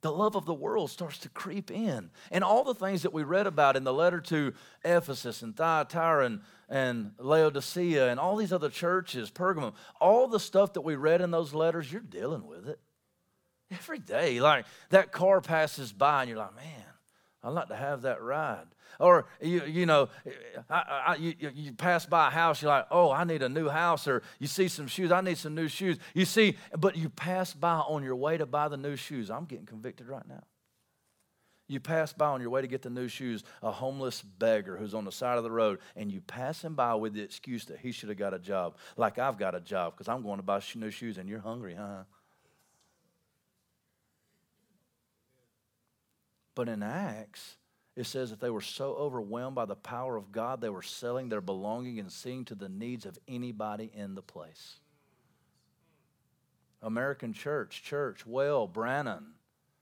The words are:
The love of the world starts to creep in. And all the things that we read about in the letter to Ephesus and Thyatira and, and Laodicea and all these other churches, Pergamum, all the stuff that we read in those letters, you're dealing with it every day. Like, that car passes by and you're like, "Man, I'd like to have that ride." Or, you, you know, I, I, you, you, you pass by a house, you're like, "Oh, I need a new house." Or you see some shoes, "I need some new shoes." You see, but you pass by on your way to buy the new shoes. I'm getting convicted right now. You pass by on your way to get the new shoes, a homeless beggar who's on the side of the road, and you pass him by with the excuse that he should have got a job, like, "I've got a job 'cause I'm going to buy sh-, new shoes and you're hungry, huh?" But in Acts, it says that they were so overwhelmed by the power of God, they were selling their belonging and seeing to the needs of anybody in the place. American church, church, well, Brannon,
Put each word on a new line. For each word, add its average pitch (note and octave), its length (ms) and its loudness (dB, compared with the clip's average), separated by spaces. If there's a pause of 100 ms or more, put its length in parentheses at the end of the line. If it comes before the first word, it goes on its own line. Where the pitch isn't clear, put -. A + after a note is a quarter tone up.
The D#3+ 100 -2
love G#3 240 2
of F3 100 -2
the E3 80 -2
world D#3 380 0
starts D#3+ 280 -8
to C#3 100 -14
creep - 420 -8
in. C3+ 400 -2 (180)
And F#3+ 140 0
all A3 200 6
the C4 120 0
things F#3+ 260 -2
that F3 120 0
we D#3 100 -2
read F#3 240 2
about C#3+ 280 6
in C3 80 2
the C3 100 2
letter E3+ 280 4
to D3 320 0 (320)
Ephesus E3 560 2
and A2+ 160 -10
Thyatira D#3+ 680 4
and, A2 160 -2 (280)
and A#2+ 480 0
Laodicea D3+ 920 4
and B2 100 0
all F3+ 160 2
these G#3 180 0
other F3 160 0
churches, E3+ 640 -2
Pergamum, E3 420 -2 (260)
all A3+ 280 8
the A3+ 120 2
stuff G3 340 4
that E3+ 80 -2
we D#3 140 -2
read D#3 260 6
in F3+ 100 0
those E3 220 0
letters, D#3+ 380 0
you're G3 80 -8
dealing C#3+ 460 -6
with E2+ 240 -14
it - 100 -10 (920)
every C#4 280 -10
day. B2+ 400 2
Like, C#3 260 6 (260)
that F#3+ 200 6
car F#3 300 6
passes D3+ 500 0
by C#3 300 4
and B2 80 -2
you're A2+ 80 -6
like, G2+ 180 -8
"Man, C3+ 300 -18 (580)
I'd A#2 60 -6
like E3 200 -4
to G#2 60 -6
have C3+ 280 -4
that B2+ 180 -2
ride." A#2+ 460 -4 (320)
Or, E3+ 280 10 (120)
you, E3 260 0
you E3 200 2
know, D3 240 6 (640)
I, C#3 360 0
I, F3 100 4
you, E3 200 -4
you, C#3+ 160 -8
you C#3+ 200 -10
pass E3+ 340 2
by D#3+ 220 6
a - 20 0
house, D#3+ 320 2
you're D3 80 4
like, C3+ 180 4
"Oh, E3 220 8
I D#3 140 2
need D#3+ 180 0
a B2+ 60 2
new D3+ 200 0
house." D#3+ 380 2
Or B2+ 160 2 (160)
you C3 80 -6
see F#3 220 2
some D3+ 180 -8
shoes, F3 240 2
"I F3+ 100 6
need F3+ 160 -2
some D3+ 160 -8
new D#3+ 140 -2
shoes." F3 300 -2 (180)
You F3+ 100 4
see, G#3+ 320 4 (180)
but F#3 220 2
you D#3+ 120 -2
pass F#3 440 -4
by E3 200 0
on D3+ 300 -2
your C3 120 -2
way D3 220 0
to D#3 100 -2
buy D3 220 0
the C#3+ 80 -6
new C#3+ 180 -6
shoes. B2 340 -8
I'm C3+ 160 -8
getting B2 220 -14
convicted A2+ 400 -14
right B2+ 200 -14
now. - 140 -18 (1300)
You C3+ 120 -6
pass D#3+ 320 -2
by D3+ 160 0
on C3 140 -2
your A#2+ 80 -6
way C3 120 0
to C3 60 -4
get B2+ 140 -6
the B2+ 80 -12
new B2 180 -6
shoes, A#2 360 -8 (180)
a A2 100 -2
homeless C3 520 -6
beggar G2+ 540 0
who's G#2 180 -8
on G#2+ 100 -4
the F#2+ 60 -8
side B2 260 -2
of A#2 60 0
the A2+ 80 -4
road, A2 260 2 (180)
and G#2 160 -6
you F#2+ 100 -8
pass C3 420 -8
him D#3+ 100 -8
by A#2+ 220 2
with A2 180 -2
the G#2+ 80 -8
excuse A2+ 440 -10
that C#2+ 120 -16
he B2 140 -8
should A2 180 -10
have G2+ 80 -6
got G2 160 -4
a F#2 60 -6
job, F2+ 380 -4 (180)
like, A2+ 240 0
"I've B2+ 180 -2
got F#2+ 160 -2
a F2+ 80 -6
job E2+ 340 -4
'cause - 120 -14
I'm A#2+ 160 -4
going G2+ 140 -6
to G2 60 -8
buy G2 160 0
sh-, - 180 -12
new A2 120 -8
shoes G#2 300 -10
and F#2 100 -10
you're A2 100 -10
hungry, G#2+ 360 -10
huh?" G2 300 -12 (4000)
But B2 120 -2
in A2 140 -6
Acts, A2 760 -8 (380)
it B2 100 -6
says B2+ 240 -6
that G#2+ 100 -14
they B2 120 -4
were G#2+ 100 -4
so C3+ 320 -6
overwhelmed B2+ 600 -6
by A#2+ 100 -2
the G2 100 -8
power B2 420 -8
of G2 140 -10
God, A#2 300 -4
they A2+ 80 -4
were F#2 140 -10
selling B2 460 -6
their G#2+ 120 -4
belonging G#2+ 580 -6
and F#2+ 120 -10
seeing B2+ 340 -10
to - 80 -14
the G2 160 -12
needs A2 380 -10
of F2 100 -16 (100)
anybody A2 640 -8
in G2+ 220 -10
the F#2+ 80 -12
place. - 580 -20 (2000)
American A#2+ 500 -4
church, - 500 -6
church, C#3+ 400 -6
well, C3 440 0
Brannon, A2+ 640 -4 (480)